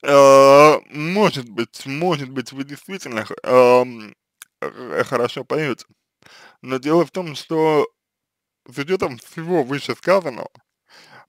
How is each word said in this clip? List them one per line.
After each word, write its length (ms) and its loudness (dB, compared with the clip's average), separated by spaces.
Э, 760 6
может 580 -4
быть, 360 -10
может 460 -6
быть, 220 -12
вы 120 -10
действительно 640 -12
х-, 160 -14
эм, 720 2
э, 440 -8
хорошо 400 -6
поёте. 400 -8
Но 160 -8
дело 260 0
в 60 -10
том, 240 -10
что 520 -2
с 120 -16
учётом 400 -6
всего 440 -6
вышесказанного 880 -4